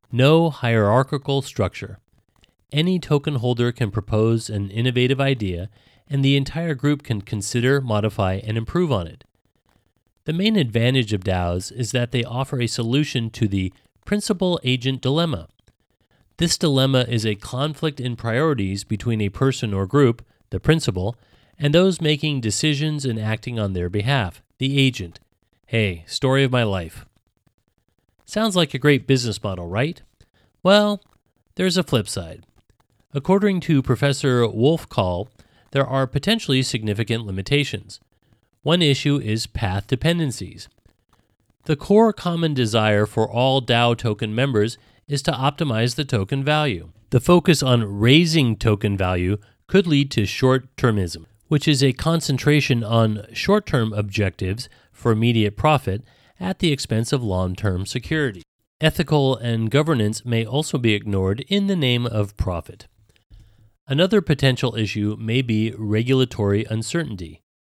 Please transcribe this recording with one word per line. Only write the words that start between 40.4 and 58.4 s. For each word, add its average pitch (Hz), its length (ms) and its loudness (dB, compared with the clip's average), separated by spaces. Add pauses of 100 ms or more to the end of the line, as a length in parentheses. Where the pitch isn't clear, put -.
The 151 140 -2
core 214 340 4
common 165 420 -2
desire 107 520 4
for 110 240 0
all 131 320 2
dao 120 360 2
token 107 380 -4
members 117 420 0 (300)
is 143 160 -4
to - 80 0
optimize 127 640 -2
the 156 80 -4
token 131 400 -2
value. 143 480 -2 (200)
The 131 100 -8
focus 175 420 4
on 113 360 0
raising 139 580 4
token 104 400 0
value 92 400 0 (300)
could 190 200 4
lead 143 240 2
to 104 140 0
short-termism, 110 1000 0 (220)
which 151 220 0
is 139 120 2
a 135 120 4
concentration 147 920 0
on 107 480 2
short-term 123 640 0
objectives 101 760 -4 (240)
for - 220 0
immediate 110 420 2
profit 131 480 0 (340)
at 185 220 -6
the 160 140 0
expense 117 400 -2
of 127 100 -2
long-term 92 600 -2
security. 127 580 -4 (380)